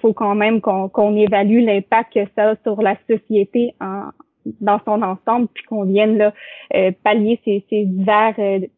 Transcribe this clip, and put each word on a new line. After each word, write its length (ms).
faut 120
quand 220
même 260
qu'on, 280
qu'on 280
évalue 480
l'impact 500
que 100
ça 140
a 120
sur 180
la 160
société 680
en, 300
dans 240
son 180
ensemble, 500
puis 120
qu'on 200
vienne 320
là, 160
euh, 180
pallier 420
ces, 240
ces 160
divers, 540
euh, 220